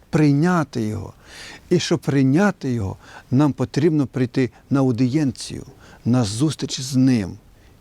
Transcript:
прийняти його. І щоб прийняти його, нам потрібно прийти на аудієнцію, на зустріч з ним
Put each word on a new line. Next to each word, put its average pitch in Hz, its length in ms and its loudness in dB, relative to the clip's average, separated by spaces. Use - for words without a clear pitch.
прийняти 151 720 2
його. 107 320 -6
І 175 100 4
щоб - 200 -2
прийняти 139 720 0
його, 101 260 -4
нам 135 220 4
потрібно 147 540 0
прийти 127 420 -2
на 139 100 2
аудієнцію, 131 840 -2
на 117 180 2
зустріч 127 580 -4
з 131 140 -8
ним 117 420 2